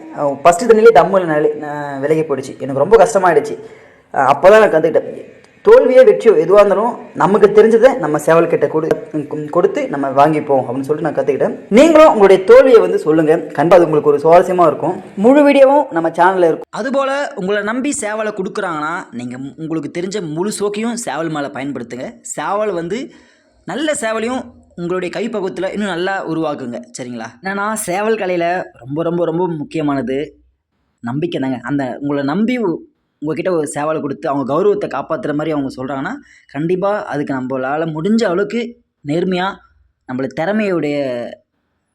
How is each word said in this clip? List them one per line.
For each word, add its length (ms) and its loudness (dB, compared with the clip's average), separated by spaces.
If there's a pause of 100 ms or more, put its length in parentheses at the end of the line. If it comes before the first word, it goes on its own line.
(160)
அஹ், 220 -4
ஃபர்ஸ்ட் 260 2
தண்ணியிலே 300 8
தம்முல 320 4
நிலை-, 280 0 (100)
அஹ், 360 -8
விலகி 220 0
போயிடுச்சு. 380 -6
எனக்கு 240 -2
ரொம்ப 140 4
கஷ்டமாயிடுச்சு. 600 2 (560)
அஹ், 140 0
அப்பதான் 320 6
நான் 140 4
கத்துக்கிட்டேன், 480 0 (440)
தோல்வியோ 380 8
வெற்றியோ 320 4
எதுவா 240 4
இருந்தாலும் 340 2 (200)
நமக்கு 340 4
தெரிஞ்சதை 500 6
நம்ம 200 -2
சேவல் 300 4
கிட்ட 200 0
கொடு-, 200 -4 (640)
கொடுத்து 400 0
நம்ம 200 -4
வாங்கிப்போம் 540 2
அப்படின்னு 240 -8
சொல்லிட்டு 200 -4
நான் 100 -8
கத்துக்கிட்டேன். 380 -2 (140)
நீங்களும் 400 8
உங்களுடைய 340 6
தோல்வியை 360 8
வந்து 200 0
சொல்லுங்க, 460 2
கண்டிப்பா 300 2
அது 100 6
உங்களுக்கு 260 2
ஒரு 80 2
சுவாரஸ்யமா 480 4
இருக்கும். 280 -2 (200)
முழு 280 4
வீடியோவும் 480 6
நம்ம 180 -2
சேனல்ல 380 2
இருக்கும். 220 -4
அதுபோல 420 -4 (240)
உங்களை 280 -4
நம்பி 280 -4
சேவலை 420 -6
கொடுக்குறாங்கன்னா, 600 -6 (180)
நீங்க 260 -12
மு-, 200 -14
உங்களுக்கு 340 -8
தெரிஞ்ச 420 -8
முழு 180 -6
சோக்கையும் 420 -6
சேவல் 360 -8
மேல 180 -6
பயன்படுத்துங்க. 600 -10 (200)
சேவல் 460 -6
வந்து, 260 -6 (680)
நல்ல 260 -6
சேவலையும் 500 -6 (320)
உங்களுடைய 380 -6
கைப்பக்குவத்துல 580 -6
இன்னும் 240 -6
நல்லா 320 -6
உருவாக்குங்க, 520 -6 (120)
சரிங்களா? 420 -12
என்னன்னா, 420 -6
சேவல் 400 -4
கலையில 300 -4 (280)
ரொம்ப, 300 -8
ரொம்ப, 220 -2
ரொம்ப 240 -2
முக்கியமானது 680 -6 (840)
நம்பிக்கை 380 -6
தாங்க. 200 -6
அந்த 380 -6
உங்களை 240 -4
நம்பி 340 -2
உ-, 220 -4 (420)
உங்ககிட்ட 300 -6
ஒரு 160 -2
சேவலை 340 -6
கொடுத்து 280 -8
அவங்க 160 -4
கௌரவத்தை 440 -2
காப்பாத்துற 440 -6
மாதிரி 180 -4
அவங்க 180 -4
சொல்றாங்கன்னா, 440 -8 (380)
கண்டிப்பா 520 -4
அதுக்கு 300 -6
நம்மளால 520 -6
முடிஞ்ச 380 -2
அளவுக்கு 380 -2 (460)
நேர்மையா 400 -4 (600)
நம்மள 260 -6
திறமையுடைய 600 -2 (1000)